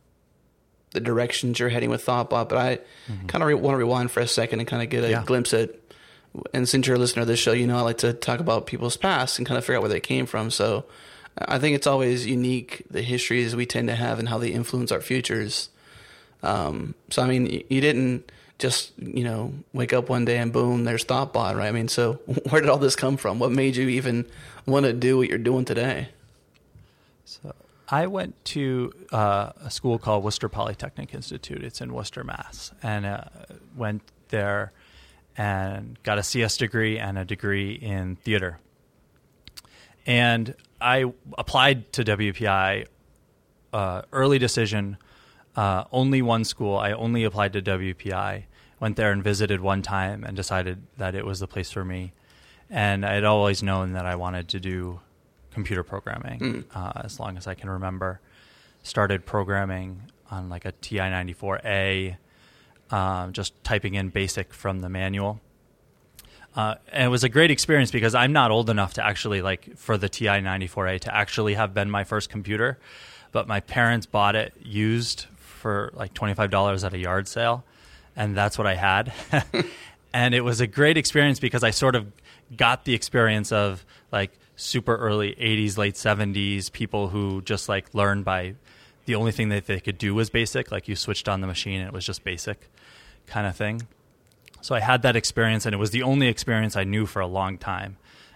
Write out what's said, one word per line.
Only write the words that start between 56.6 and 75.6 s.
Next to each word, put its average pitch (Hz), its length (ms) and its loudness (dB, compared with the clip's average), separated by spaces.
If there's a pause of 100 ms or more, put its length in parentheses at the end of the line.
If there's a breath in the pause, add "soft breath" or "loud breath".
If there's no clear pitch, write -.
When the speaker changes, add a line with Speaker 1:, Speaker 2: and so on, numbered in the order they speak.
Speaker 2:
uh, - 300 -8
as - 140 -14
long 98 200 -10
as 90 80 -14
I 92 80 -6
can 95 160 -10
remember. 92 500 -6 (640 soft breath)
Started 101 420 0
programming 95 800 -2 (280)
on, 92 180 -8
like, 87 160 -10
a 95 80 -6
T - 280 -4
I 92 80 0
ninety-four 92 560 -4
A, 95 520 0 (720 soft breath)
um, 95 420 -2
just 98 200 -6 (120)
typing 101 300 0
in 95 160 -2
basic 98 420 -2
from 95 280 -4
the 90 80 -6
manual. 98 520 -2 (1120 loud breath)
Uh, 110 200 -2 (180)
and 131 120 2
it 123 40 4
was 123 160 4
a 127 40 2
great 151 220 6
experience 143 400 4
because 113 240 2
I'm 127 180 4
not 127 180 6
old 113 200 4
enough 101 240 0
to 110 100 -2
actually, 101 380 0
like, 95 340 -4
for 110 220 0
the 95 100 -2
T 110 200 -2
I 101 120 4
ninety-four 95 460 -4
A 92 140 -2
to - 140 -6
actually 104 400 0
have 104 200 0
been 104 160 0
my 101 140 -2
first 107 260 -4
computer, 107 480 -2 (540 loud breath)
but 110 160 -2
my 104 120 0
parents 117 460 2
bought 101 300 4
it 107 160 -2 (100)
used 110 640 -2 (120)
for, 104 560 -6